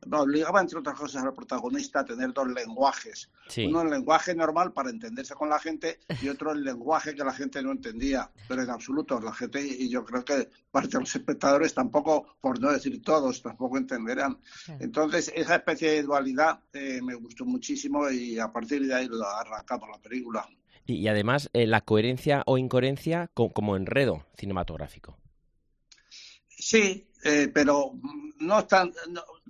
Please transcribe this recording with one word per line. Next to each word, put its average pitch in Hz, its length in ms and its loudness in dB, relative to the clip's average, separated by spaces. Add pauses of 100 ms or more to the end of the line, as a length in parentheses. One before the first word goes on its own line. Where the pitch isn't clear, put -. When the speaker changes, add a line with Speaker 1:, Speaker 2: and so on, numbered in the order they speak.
(100)
Speaker 1:
obligaba, 151 500 4
entre 165 200 0
otras 139 180 -6
cosas, 139 240 -6
al 135 120 -2
protagonista 127 680 -4
a 131 40 0
tener 127 280 -4
dos 135 160 0
lenguajes. 123 840 -2 (180)
Speaker 2:
Sí. 113 180 -2
Speaker 1:
Uno 165 160 2
el 160 80 2
lenguaje 151 440 2
normal 165 380 2
para 127 180 -4
entenderse 117 440 -10
con 151 160 -2
la 151 100 2
gente 160 400 -6 (200)
y 135 80 -2
otro 143 220 -4
el 147 140 -2
lenguaje 143 500 -2
que 143 80 -6
la 135 120 -2
gente 135 280 -6
no 135 80 -2
entendía, 127 580 -4 (200)
pero 127 140 -2
en 123 80 -4
absoluto. 127 500 -4
La 110 140 -6
gente, 123 300 -6
y 131 240 -4
yo 120 160 -2
creo 123 200 -6
que 139 240 0 (240)
parte - 240 0
de 127 40 0
los - 140 -4
espectadores 143 580 2
tampoco, 143 680 0
por 127 200 0
no 135 120 4
decir 131 280 -2
todos, 143 420 2
tampoco 123 360 -4
entenderán. 131 640 -4 (240)
Speaker 3:
Claro. 143 180 -14
Speaker 1:
Entonces, 151 540 0
esa 165 180 2
especie 165 380 2
de 151 100 4
dualidad, 139 560 2 (140)
eh, 135 280 -6
me 127 140 -6
gustó 117 300 -12
muchísimo 139 680 -2
y 120 300 -2
a 110 100 -2
partir 120 380 -2
de 131 60 0
ahí 127 120 0
lo 113 180 -4
arrancamos 110 640 -6
la 104 140 -16
película. 117 420 -6 (420)
Speaker 2:
Y, 120 100 -4
y 98 120 0
además, 113 460 2
eh, 117 120 4
la 110 140 4
coherencia 127 640 2
o 131 140 4
incoherencia 131 760 0
co-, 117 200 2
como 104 240 0
enredo 95 500 2 (100)
cinematográfico. 85 800 -6 (1300)
Speaker 1:
Sí, 202 600 2 (160)
eh, 147 280 4
pero 143 400 4 (480)
no 185 180 4
es 208 100 0
tan, 180 240 6 (180)
no, 175 120 -10 (280)